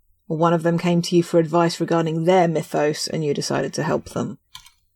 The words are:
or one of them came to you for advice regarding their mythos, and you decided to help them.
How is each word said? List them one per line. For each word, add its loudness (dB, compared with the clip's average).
or -4
one 2
of 0
them 2
came 2
to -2
you 6
for 2
advice 2
regarding 0
their 4
mythos, -2
and -4
you -2
decided -4
to -4
help -4
them. -8